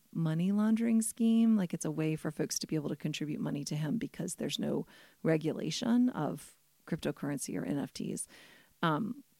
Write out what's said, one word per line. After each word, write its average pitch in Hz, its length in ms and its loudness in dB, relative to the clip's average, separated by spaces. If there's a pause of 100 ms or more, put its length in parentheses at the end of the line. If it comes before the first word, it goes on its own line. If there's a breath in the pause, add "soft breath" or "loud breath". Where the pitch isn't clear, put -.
(120)
money 165 400 2
laundering 220 520 4
scheme, 226 520 4
like, 185 200 0
it's - 100 -4
a 160 60 -2
way 156 240 0
for 156 160 -4
folks - 260 -2
to - 80 -6
be 156 100 -2
able 147 140 0
to 147 60 -2
contribute 151 440 -4
money 147 260 -2
to 156 100 -4
him 151 240 0
because - 360 -6
there's - 220 -4
no 147 300 -2 (340 loud breath)
regulation 160 880 2
of - 460 -4 (320)
cryptocurrency - 680 -4
or - 80 -4
N - 140 -2
F - 160 -6
Ts, - 340 -6 (540 loud breath)
um, 170 420 0 (160)